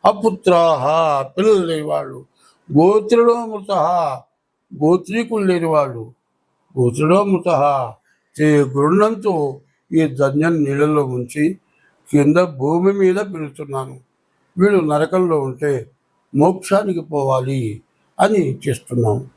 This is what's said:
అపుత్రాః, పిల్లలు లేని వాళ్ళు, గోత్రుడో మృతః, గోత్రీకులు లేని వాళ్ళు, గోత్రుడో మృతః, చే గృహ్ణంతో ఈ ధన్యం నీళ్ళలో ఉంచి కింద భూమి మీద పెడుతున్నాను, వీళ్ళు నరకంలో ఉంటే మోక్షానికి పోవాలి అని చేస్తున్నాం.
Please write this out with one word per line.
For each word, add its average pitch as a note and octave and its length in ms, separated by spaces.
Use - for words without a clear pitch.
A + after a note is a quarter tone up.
అపుత్రాః, F3+ 800
పిల్లలు F#3+ 420
లేని D#3 220
వాళ్ళు, C#3+ 320
గోత్రుడో G#3+ 640
మృతః, G3 380
గోత్రీకులు F#3+ 720
లేని E3+ 300
వాళ్ళు, B2+ 300
గోత్రుడో C3+ 500
మృతః, F3 380
చే D3+ 140
గృహ్ణంతో F#3+ 680
ఈ D#3+ 120
ధన్యం C#3 480
నీళ్ళలో D3 420
ఉంచి B2+ 400
కింద D3 300
భూమి E3+ 340
మీద F#3+ 260
పెడుతున్నాను, C3+ 640
వీళ్ళు G3 300
నరకంలో D#3+ 540
ఉంటే C3+ 320
మోక్షానికి F#3 680
పోవాలి C3+ 600
అని G3+ 240
చేస్తున్నాం. A#2+ 600